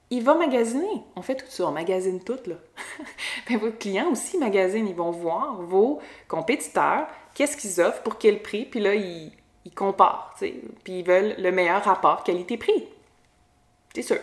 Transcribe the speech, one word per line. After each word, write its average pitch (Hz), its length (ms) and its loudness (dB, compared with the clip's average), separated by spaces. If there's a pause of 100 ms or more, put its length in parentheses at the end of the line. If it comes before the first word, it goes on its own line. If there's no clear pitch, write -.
(100)
il 247 120 -2
va 277 120 6
magasiner. 277 680 2 (140)
On 185 60 -10
fait 262 140 -4
tout - 120 -12
ça, - 180 -2
on 147 60 0
magasine 185 500 -2
tout, 247 240 -6
là. 165 100 -10 (420)
<laughs> - 500 -12
Ben, 233 100 0
votre 220 200 -4
client 208 320 -2
aussi - 280 -2
magasine. 208 480 2
Ils 185 80 -4
vont 170 160 -2
voir 180 500 -4
vos 196 400 2 (280)
compétiteurs, 160 760 0 (280)
qu'est-ce 190 220 0
qu'ils 180 240 -4
offrent, - 220 2
pour 226 140 -4
quel 208 240 4
prix, 214 240 -6
puis 240 160 -6
là, 202 140 4
ils, 170 380 -4 (320)
ils 180 100 -20
comparent, - 640 2
tu - 80 -4
sais, - 80 -8 (300)
puis 185 160 -8
ils 170 40 -8
veulent 190 340 4
le 185 120 2
meilleur 180 320 2
rapport 175 400 4
qualité-prix. 226 640 0 (1080)
C'est - 80 -8
sûr, - 200 0